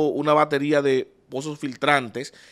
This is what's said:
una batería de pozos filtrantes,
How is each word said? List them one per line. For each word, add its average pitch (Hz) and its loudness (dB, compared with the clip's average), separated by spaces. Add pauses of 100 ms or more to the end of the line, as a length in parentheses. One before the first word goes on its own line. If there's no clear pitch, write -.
una 147 0
batería 147 2
de 135 0 (180)
pozos 147 -10
filtrantes, 131 -2 (160)